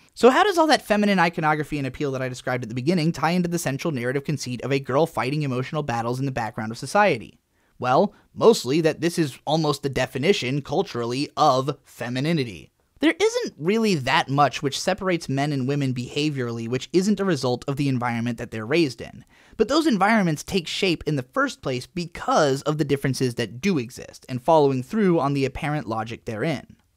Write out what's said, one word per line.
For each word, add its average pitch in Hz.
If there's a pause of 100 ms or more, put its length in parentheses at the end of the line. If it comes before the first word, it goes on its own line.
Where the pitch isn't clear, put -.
(200)
So 233
how 330
does 403
all 320
that 254
feminine 208
iconography 156
and 139
appeal 139
that 131
I 131
described 127
at 117
the 113
beginning 160
tie 156
into 180
the 175
central 147
narrative 127
conceit 127
of 123
a 139
girl 135
fighting 151
emotional 135
battles 120
in 139
the 139
background 113
of -
society? 143 (380)
Well, 135 (200)
mostly 151
that 156
this 170
is 151
almost 147
the 139
definition, 135
culturally, 135
of 135
femininity. 123 (300)
There 330
isn't 453
really 202
that 135
much 139
which 139
separates 185
men 143
and 131
women 139
behaviorally 123
which 127
isn't 190
a -
result 127
of 139
the 143
environment 120
that 120
they're 110
raised 139
in. - (320)
But 220
those 311
environments 196
take 180
shape 180
in 151
the 127
first -
place 127
because 165
of 151
the 156
differences 135
that 117
do 190
exist, -
and 127
following 139
through 190
on 139
the 139
apparent 147
logic 113
therein. 117 (220)